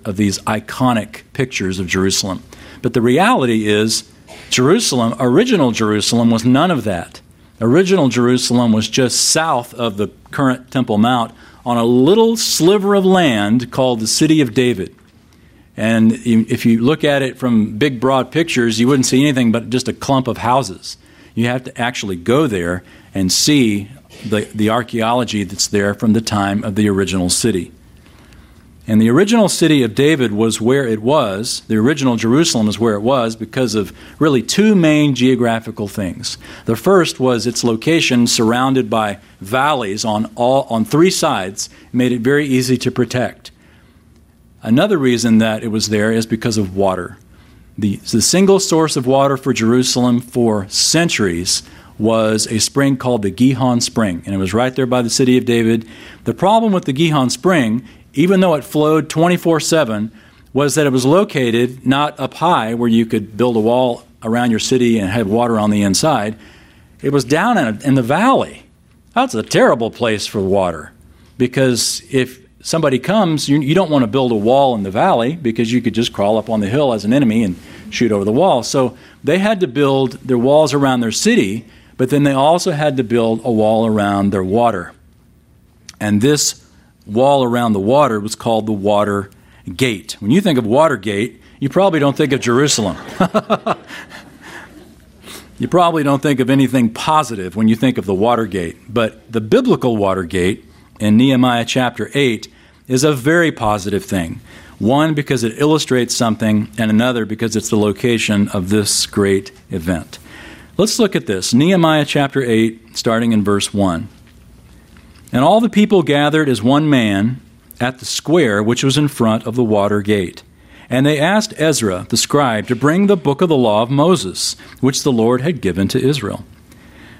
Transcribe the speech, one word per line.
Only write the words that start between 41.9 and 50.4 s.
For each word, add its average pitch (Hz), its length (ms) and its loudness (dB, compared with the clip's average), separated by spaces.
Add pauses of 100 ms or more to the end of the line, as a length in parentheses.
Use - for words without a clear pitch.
made 123 200 0
it 123 80 -4
very 143 260 0
easy 127 300 0
to 123 160 -2
protect. 120 580 -4 (1120)
Another 165 340 2
reason 120 420 2
that 110 240 -2
it 120 60 -6
was 107 200 -4
there 107 240 0
is 113 120 0
because 110 320 -4
of 95 200 -4
water. 92 420 -2 (580)
The, 101 200 -2
the - 260 -2
single 190 380 4
source 160 360 0
of 127 100 -4
water 135 300 2
for 131 160 -2
Jerusalem 123 680 2
for 110 480 -2